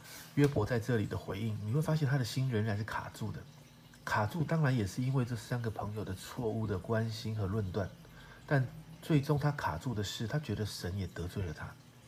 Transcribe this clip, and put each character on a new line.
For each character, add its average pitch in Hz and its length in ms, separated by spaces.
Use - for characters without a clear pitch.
约 143 120
伯 110 200
在 120 120
这 113 200
里 101 80
的 98 100
回 95 240
应， 107 260
你 107 60
会 147 80
发 156 160
现 151 100
他 135 120
的 127 60
心 131 260
仍 107 120
然 107 140
是 107 80
卡 - 300
住 104 180
的。 - 80
卡 - 220
住 160 160
当 160 220
然 131 120
也 107 80
是 98 160
因 131 140
为 131 100
这 120 120
三 120 260
个 113 80
朋 104 240
友 107 100
的 95 80
错 110 380
误 110 160
的 104 100
关 113 320
心 110 280
和 104 100
论 98 240
断， 98 180
但 131 180
最 151 200
终 143 180
他 143 140
卡 - 260
住 123 160
的 107 80
是， 110 240
他 147 140
觉 107 160
得 104 100
神 92 320
也 95 80
得 85 220
罪 104 160
了 78 100
他。 - 180